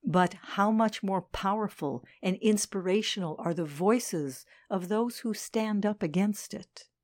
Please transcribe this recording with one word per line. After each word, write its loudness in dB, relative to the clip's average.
But 4
how 0
much 2
more 0
powerful -4
and 0
inspirational 0
are -2
the -2
voices 0
of -2
those 0
who -4
stand -2
up 0
against 0
it? -14